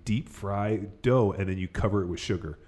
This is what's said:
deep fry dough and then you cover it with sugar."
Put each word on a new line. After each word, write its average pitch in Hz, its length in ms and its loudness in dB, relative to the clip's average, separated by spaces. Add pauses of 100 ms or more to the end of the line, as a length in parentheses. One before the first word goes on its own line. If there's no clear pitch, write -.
deep 107 240 -2
fry 101 500 -2 (260)
dough 120 280 6
and 95 160 -2
then 95 120 -2
you 92 80 -2
cover 101 340 2
it 90 60 -2
with 87 120 -4
sugar." 85 380 -4 (100)